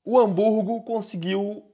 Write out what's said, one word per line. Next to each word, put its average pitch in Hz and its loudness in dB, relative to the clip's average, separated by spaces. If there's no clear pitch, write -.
O 233 2
Hamburgo 214 2
conseguiu 202 -6